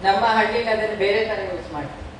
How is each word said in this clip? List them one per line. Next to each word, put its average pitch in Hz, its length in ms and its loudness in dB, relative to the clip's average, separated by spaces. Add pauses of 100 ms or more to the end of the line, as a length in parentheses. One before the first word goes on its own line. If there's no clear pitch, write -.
ನಮ್ಮ 196 200 4
ಹಳ್ಳಿಲಿ 226 440 2
ಅದನ್ನು 214 260 0
ಬೇರೆ 202 300 2
ತರ 214 140 -4 (140)
ಯೂಸ್ 165 200 -10
ಮಾಡ್ತಾರೆ. - 360 -10 (100)